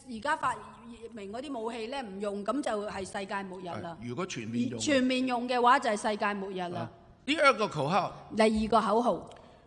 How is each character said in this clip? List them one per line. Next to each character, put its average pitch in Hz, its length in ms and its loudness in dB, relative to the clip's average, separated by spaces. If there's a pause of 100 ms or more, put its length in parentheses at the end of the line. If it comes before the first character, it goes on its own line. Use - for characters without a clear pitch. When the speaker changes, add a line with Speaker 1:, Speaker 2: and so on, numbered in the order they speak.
(100)
Speaker 1:
而 226 100 -8
家 294 160 0
發 277 180 0 (580)
明 202 200 -10
嗰 240 100 -6
啲 277 160 -6
武 220 140 -4
器 226 160 -6
呢， 277 140 -6
唔 196 180 -10
用， 202 240 -4
噉 254 180 -2
就 - 80 -2 (180)
係 185 160 -8
世 196 220 -8
界 196 160 -4
末 190 180 -10
日 185 60 -10
啦。 170 240 -8
Speaker 2:
啊， 165 120 -14
如 120 140 -8
果 175 80 -4
全 120 240 -8
面 240 200 0
用。 - 120 -8
Speaker 1:
全 277 220 4
面 254 240 2
用 247 220 -2
嘅 247 120 2
話， 247 180 8
就 262 120 0
係 214 200 0
世 214 60 -2
界 208 180 0
末 190 160 -6
日 185 80 -6 (140)
啦。 175 80 -6
Speaker 2:
啊， 170 100 -8 (360)
第 294 120 2
二 277 140 8
個 214 160 2
口 143 200 0
號。 175 480 0
Speaker 1:
第 220 60 6
二 220 260 4
個 226 120 6
口 214 220 2
號。 196 280 0 (360)